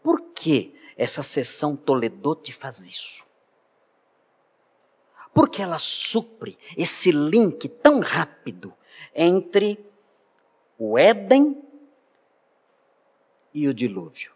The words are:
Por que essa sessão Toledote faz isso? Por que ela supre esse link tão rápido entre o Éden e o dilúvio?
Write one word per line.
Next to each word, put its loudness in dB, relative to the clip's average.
Por -2
que -2
essa -4
sessão -4
Toledote -2
faz -16
isso? -18
Por 6
que -10
ela -6
supre -8
esse 0
link 2
tão 2
rápido -6
entre 2
o -2
Éden 4
e -4
o 0
dilúvio? -8